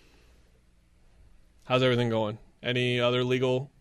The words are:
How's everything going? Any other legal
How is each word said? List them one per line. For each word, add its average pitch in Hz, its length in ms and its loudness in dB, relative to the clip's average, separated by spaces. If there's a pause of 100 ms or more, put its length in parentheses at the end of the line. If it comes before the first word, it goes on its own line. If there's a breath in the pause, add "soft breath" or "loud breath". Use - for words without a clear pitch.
(1600 soft breath)
How's 127 180 0
everything 120 280 2
going? 110 280 -2 (240)
Any 123 380 -2
other 123 240 2
legal 127 460 -2 (100)